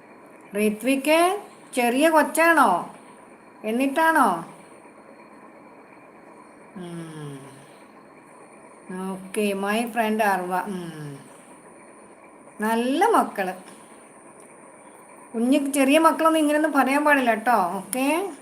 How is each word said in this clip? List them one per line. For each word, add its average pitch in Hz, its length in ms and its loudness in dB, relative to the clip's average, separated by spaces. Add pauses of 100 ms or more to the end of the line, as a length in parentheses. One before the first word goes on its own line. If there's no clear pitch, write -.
(580)
ഋത്വിക്ക് 277 840 0 (340)
ചെറിയ 254 320 2
കൊച്ചാണോ? 302 840 2 (720)
എന്നിട്ടാണോ? 269 800 2 (2250)
ഉം. 160 600 -14 (1700)
ഓക്കേ, 190 420 -4
my 208 400 -4
friend 220 300 -2
ആർവ. 185 360 0
ഉം. 160 600 -10 (1400)
നല്ല 240 460 0
മക്കള്. 208 480 0 (1800)
കുഞ്ഞ് 269 380 2
ചെറിയ 277 260 4
മക്കളൊന്നും 320 420 4
ഇങ്ങനെയൊന്നും 302 320 0
പറയാൻ 277 320 2
പാടില്ല 269 300 2
ട്ടോ. 220 220 0
ഓക്കേ? 254 760 -2 (120)